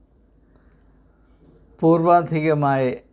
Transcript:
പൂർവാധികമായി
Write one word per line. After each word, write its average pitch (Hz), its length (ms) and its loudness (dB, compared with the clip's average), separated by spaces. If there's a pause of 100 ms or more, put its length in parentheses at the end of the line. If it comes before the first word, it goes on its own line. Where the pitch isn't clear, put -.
(1800)
പൂർവാധികമായി 156 1080 0 (240)